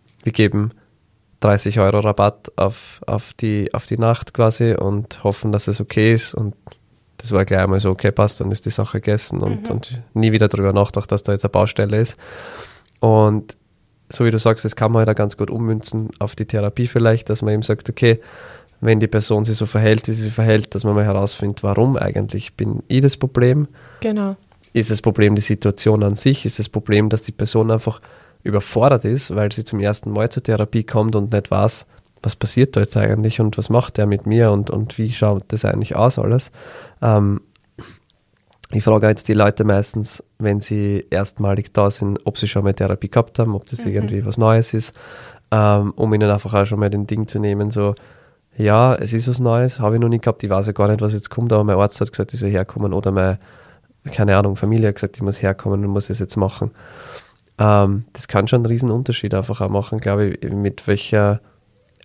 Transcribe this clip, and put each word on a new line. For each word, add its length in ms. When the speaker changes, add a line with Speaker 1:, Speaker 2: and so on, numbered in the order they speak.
Speaker 1:
wir 80
geben 400
dreißig 400
Euro 200
Rabatt 560
auf, 500
auf 280
die, 400
auf 120
die 140
Nacht 340
quasi 400
und 500
hoffen, 280
dass 160
es 120
okay 340
ist.“ 200
Und 220
das 140
war 140
gleich 160
einmal 180
so, 120
„Okay, 200
passt, 300
dann 80
ist 160
die 60
Sache 280
gegessen.“ 420
Und, 280
Speaker 2:
Mhm. 60
Speaker 1:
und 260
nie 160
wieder 160
drüber 260
nachgedacht, 380
dass 100
da 120
jetzt 120
eine 60
Baustelle 480
ist. 180
Und 580
so 160
wie 60
du 80
sagst, 260
das 100
kann 160
man 100
halt 80
auch 100
ganz 180
gut 140
ummünzen 580
auf 160
die 100
Therapie 420
vielleicht, 420
dass 140
man 100
eben 100
sagt, 260
Okay, 300
wenn 180
die 80
Person 380
sich 120
so 80
verhält, 420
wie 60
sie 100
sich 100
verhält, 420
dass 80
man 120
mal 100
herausfindet, 580
warum 340
eigentlich? 580
Bin 320
ich 140
das 160
Problem? 500
Speaker 2:
Genau. 340
Speaker 1:
Ist 160
das 120
Problem 340
die 60
Situation 640
an 120
sich? 300
Ist 140
das 100
Problem, 400
dass 140
die 80
Person 400
einfach 300
überfordert 600
ist, 300
weil 160
sie 120
zum 160
ersten 320
Mal 180
zur 140
Therapie 400
kommt 320
und 160
nicht 200
weiß, 340
was 120
passiert 400
da 60
jetzt 160
eigentlich 420
und 180
was 120
macht 280
der 100
mit 180
mir 260
und, 200
und 260
wie 160
schaut 360
das 160
eigentlich 300
aus 220
alles? 340
Ähm, 400
ich 120
frage 240
jetzt 200
die 60
Leute 320
meistens, 580
wenn 220
sie 480
erstmalig 640
da 160
sind, 360
ob 120
sie 100
schon 160
mal 100
Therapie 360
gehabt 280
haben, 160
ob 140
das 180
Speaker 2:
Mhm. 60
Speaker 1:
irgendwie 340
was 120
Neues 360
ist, 220
ähm, 440
um 180
ihnen 180
einfach 220
auch 120
schon 140
mal 100
den 160
Ding 220
zu 120
nehmen, 300
so, 260
ja, 380
es 180
ist 140
was 120
Neues, 400
habe 160
ich 60
noch 80
nie 100
gehabt, 240
ich 60
weiß 180
ja 60
gar 140
nicht, 140
was 120
jetzt 160
kommt, 220
aber 120
mein 140
Arzt 240
hat 100
gesagt, 220
ich 60
soll 100
herkommen 440
oder 180
meine, 280
keine 240
Ahnung, 180
Familie 340
hat 60
gesagt, 220
ich 60
muss 180
herkommen 420
und 80
muss 180
es 100
jetzt 180
machen. 340
Ähm, 540
das 140
kann 200
schon 120
einen 80
riesen 240
Unterschied 420
einfach 280
auch 80
machen, 300
glaube 360
ich, 160
mit 360
welcher 540